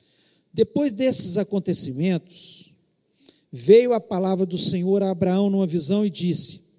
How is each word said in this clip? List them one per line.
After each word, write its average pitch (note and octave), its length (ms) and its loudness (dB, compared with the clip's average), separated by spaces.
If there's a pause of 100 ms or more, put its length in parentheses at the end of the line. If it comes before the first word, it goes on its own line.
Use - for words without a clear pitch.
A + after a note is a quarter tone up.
(540)
Depois B3 400 -2
desses A3 440 2
acontecimentos, F3+ 1400 -4 (760)
veio A3 440 4
a A3+ 80 0
palavra F#3+ 440 -2
do F3+ 120 -6
Senhor F#3 440 0
a F#3+ 100 -2
Abraão F#3 380 0
numa G3 160 0
visão F3 400 -2
e G3+ 40 -2
disse: D#3+ 500 -2 (200)